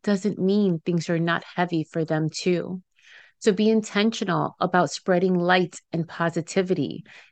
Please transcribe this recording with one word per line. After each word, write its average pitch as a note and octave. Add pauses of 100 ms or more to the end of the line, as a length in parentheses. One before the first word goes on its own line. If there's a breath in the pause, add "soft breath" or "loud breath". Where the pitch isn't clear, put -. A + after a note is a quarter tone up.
doesn't G3+
mean F#3+
things E3+
are E3+
not E3+ (120)
heavy F3
for E3
them D#3
too. F#3 (580 soft breath)
So A3+
be G#3+
intentional G#3
about F3+
spreading F#3
light F3 (160)
and E3
positivity. E3+ (280 loud breath)